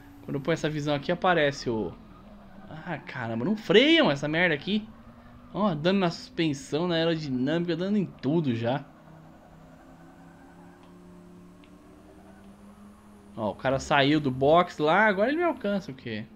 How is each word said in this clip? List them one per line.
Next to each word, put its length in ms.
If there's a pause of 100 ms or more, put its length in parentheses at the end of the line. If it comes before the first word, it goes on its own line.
(220)
Quando 120
eu 60
ponho 120
essa 160
visão 260
aqui, 160
aparece 600
o... 220 (760)
Ah, 300
caramba, 460
não 120
freia, 460
mano, 100
essa 160
merda 260
aqui. 320 (680)
Ó, 220
dando 240
na 120
suspensão, 760
na 80
aerodinâmica, 800
dando 220
em 80
tudo 500
já. 300 (4000)
Ó, 140
o 40
cara 260
saiu 400
do 100
box 480
lá, 280
agora 240
ele 80
me 40
alcança, 480
o 40
quê? 420